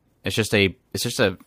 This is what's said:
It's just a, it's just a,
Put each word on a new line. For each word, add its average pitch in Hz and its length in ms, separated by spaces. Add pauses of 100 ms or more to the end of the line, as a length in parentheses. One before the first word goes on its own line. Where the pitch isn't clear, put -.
(260)
It's 101 100
just 110 180
a, 98 220 (180)
it's - 100
just 120 180
a, 92 260